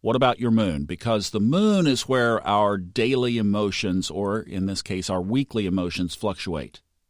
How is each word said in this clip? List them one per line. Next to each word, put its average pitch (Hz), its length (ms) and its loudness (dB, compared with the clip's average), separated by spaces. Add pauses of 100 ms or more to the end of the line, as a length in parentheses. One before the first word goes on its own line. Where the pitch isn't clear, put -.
what 117 160 0
about 123 240 2
your 120 100 2
moon? 92 340 2
Because 101 460 -2
the 107 100 -2
moon 185 460 4
is 131 220 0
where 117 380 2
our 104 320 4
daily 120 600 0
emotions, 101 720 0
or 101 300 -4
in 95 260 -6
this 98 160 -4
case, 95 280 -6
our 92 100 0
weekly 110 460 -2
emotions, 90 480 -2
fluctuate. 87 680 -6 (300)